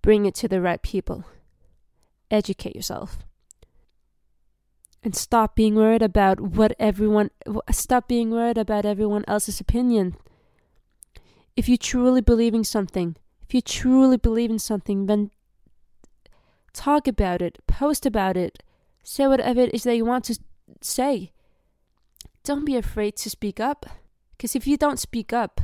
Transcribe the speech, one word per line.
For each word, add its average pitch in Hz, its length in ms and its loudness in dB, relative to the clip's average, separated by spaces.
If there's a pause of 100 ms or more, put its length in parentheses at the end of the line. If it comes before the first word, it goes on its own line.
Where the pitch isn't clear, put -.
Bring 208 240 4
it 185 100 -2
to - 120 -4
the 190 120 0
right 175 220 -2
people. - 420 -6 (1040)
Educate - 460 -2
yourself. - 420 -10 (1800)
And 202 120 -6
stop 220 400 0
being 220 220 4
worried 220 260 4
about 196 380 2
what 214 380 2
everyone, 208 520 2 (140)
w-, 214 260 -6
stop 240 380 0
being 233 220 0
worried 233 280 0
about 208 260 -2
everyone 208 440 -2
else's 208 320 -2
opinion. 226 560 0 (1400)
If 240 120 -2
you 247 80 4
truly 254 440 2
believe 226 340 4
in 226 100 0
something, 180 520 -4 (240)
if - 140 -12
you 247 60 4
truly 254 560 4
believe 226 340 0
in 220 80 -2
something, 196 480 -4
then 208 240 0 (1400)
talk 294 340 0
about 196 340 0
it, 175 180 -6 (100)
post - 360 0
about 196 320 0
it, - 280 -4 (400)
say 277 240 0
whatever 254 320 2
it 247 120 4
is 233 120 -4
that 240 100 0
you 226 100 0
want 240 200 -2
to 233 80 -6
s-, - 80 -6 (400)
say. 247 520 -2 (1080)
Don't 285 220 -4
be 285 100 -2
afraid 208 440 -2
to 214 120 -10
speak 208 300 -8
up, 277 260 -4 (500)
'cause - 200 -6
if - 100 -4
you 285 100 2
don't 285 220 0
speak - 340 -8
up 233 320 -2